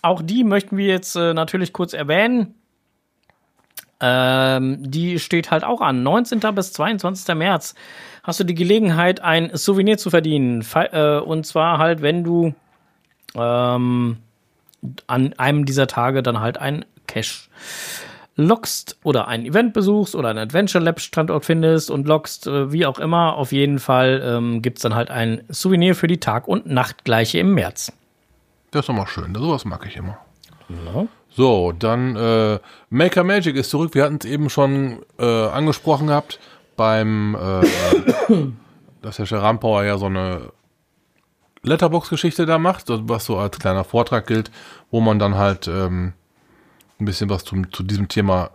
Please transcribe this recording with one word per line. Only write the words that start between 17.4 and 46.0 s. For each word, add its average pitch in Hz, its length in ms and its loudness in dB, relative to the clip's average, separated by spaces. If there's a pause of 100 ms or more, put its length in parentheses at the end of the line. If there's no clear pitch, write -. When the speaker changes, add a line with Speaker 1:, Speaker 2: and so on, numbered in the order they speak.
Speaker 1:
lockst - 680 0
oder 135 260 0
ein 117 180 -6
Event 214 260 2
besuchst 202 420 2
oder 135 140 -2
einen 110 120 -4
Adventure 170 440 0
Lab 165 160 0
Standort 160 460 -2
findest 160 440 2
und 143 160 -2
lockst, 151 400 0
äh, 139 240 -2
wie 165 140 0
auch 135 140 -2
immer. 165 380 2
Auf 135 140 -4
jeden 139 280 2
Fall, 131 440 4
ähm, 120 380 -2
gibt's 117 220 -4
dann 110 120 0
halt 117 160 -2
ein 113 380 -2
Souvenir 180 460 2
für 180 120 0
die 170 140 0
Tag- 113 260 -2
und 196 200 -2
Nachtgleiche 123 720 0
im 190 160 4
März. - 400 -4 (800)
Speaker 2:
Das 147 80 0
ist - 100 -6
doch 123 40 -2
mal 98 120 -2
schön. 85 280 -10
Sowas 139 300 -4
mag 92 220 -10
ich 101 100 -14
immer. 92 220 -12 (500)
Speaker 1:
Ja. 87 380 -6 (240)
Speaker 2:
So, 98 420 4
dann, 117 440 -2
äh, 113 420 2 (320)
Maker 170 340 2
Magic 175 320 0
ist 131 140 -4
zurück. 156 240 -2
Wir 139 100 4
hatten's 147 220 -2
eben 143 240 -2
schon, 135 480 0 (200)
äh, 117 280 2
angesprochen 151 640 0
gehabt 147 320 -2 (360)
beim, 110 640 2
äh, 247 920 2
<coughs> 139 180 0 (480)
dass 107 160 -14
der 107 80 -4
Sharam 110 360 0
Power 104 240 2
ja 101 120 0
so 98 100 -4
eine 92 460 -4 (1120)
Letterbox-Geschichte 165 840 0
da 160 140 2
macht, 180 300 -2
so, 113 200 -4
was 113 160 -2
so 104 140 -2
als 101 200 -4
kleiner 95 260 0
Vortrag 117 420 0
gilt, 110 240 0 (400)
wo 117 100 0
man 107 180 4
dann 101 180 2
halt, 98 300 0
ähm, 90 460 -2 (880)